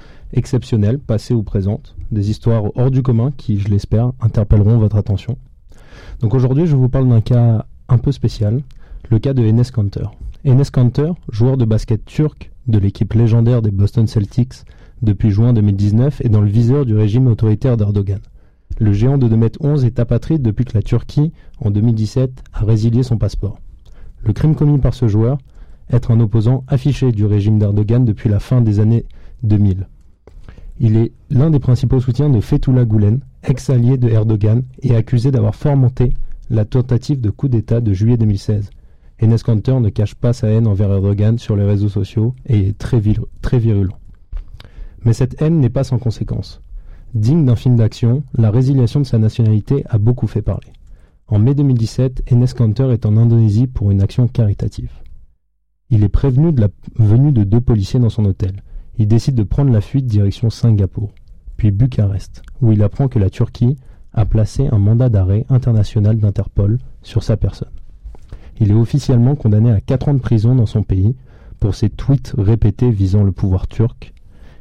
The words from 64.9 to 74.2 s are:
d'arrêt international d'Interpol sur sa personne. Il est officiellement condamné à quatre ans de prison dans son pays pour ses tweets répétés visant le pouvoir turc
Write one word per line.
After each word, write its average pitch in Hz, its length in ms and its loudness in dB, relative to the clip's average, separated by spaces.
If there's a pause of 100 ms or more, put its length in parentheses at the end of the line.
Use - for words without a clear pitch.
d'arrêt 101 400 0
international 110 720 2
d'Interpol 101 580 0 (240)
sur - 220 -4
sa 107 140 0
personne. - 340 -6 (880)
Il 107 100 2
est 101 60 4
officiellement 123 600 2
condamné 110 360 2
à 101 100 0
quatre 135 280 -2
ans 147 40 2
de 135 60 2
prison 117 340 2
dans 117 140 2
son 107 160 -2
pays 101 320 0 (440)
pour 98 140 0
ses 107 160 -2
tweets - 480 -2
répétés 107 540 2
visant 98 320 0
le 95 80 2
pouvoir 92 360 -2
turc - 460 -4 (480)